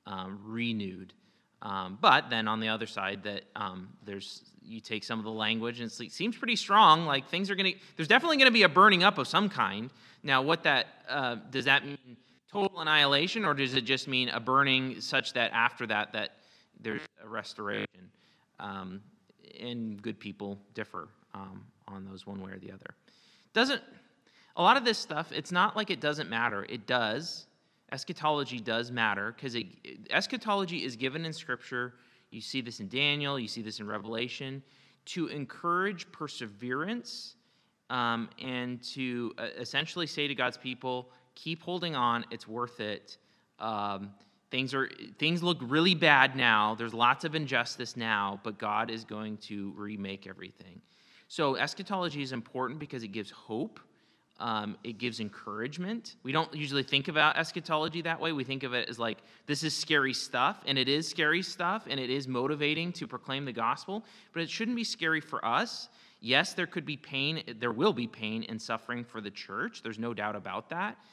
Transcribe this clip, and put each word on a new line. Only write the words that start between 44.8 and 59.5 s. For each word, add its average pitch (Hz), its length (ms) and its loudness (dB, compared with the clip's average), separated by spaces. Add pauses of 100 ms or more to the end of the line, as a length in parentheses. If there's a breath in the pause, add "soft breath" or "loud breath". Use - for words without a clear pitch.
things 160 240 2
look 175 180 2
really 156 360 4
bad 139 400 8
now. 110 400 4
There's 117 180 -6
lots 120 300 4
of 151 100 -4
injustice 127 640 -2
now, 104 480 0
but 110 140 -6
God 110 320 0
is 113 140 -8
going 107 340 -8
to 101 340 -10
remake 98 560 -10
everything. 92 520 -18 (460 soft breath)
So 143 300 0
eschatology 160 640 -4
is 131 100 -6
important 127 460 -6
because 139 240 -10
it 110 60 -8
gives 104 220 -8
hope. - 500 -8 (600 soft breath)
Um, 107 420 -4
it 113 140 -10
gives 117 240 -4
encouragement. 143 1000 -8
We 131 100 -4
don't 160 220 0
usually 139 280 0
think 139 260 2
about 151 280 6
eschatology 160 680 -2
that 165 160 -4
way. 165 140 -2
We 143 100 -2
think 131 200 -6
of 123 100 -4
it 123 160 0
as, 117 100 -8
like, 113 200 -2 (260 loud breath)
this 147 180 -2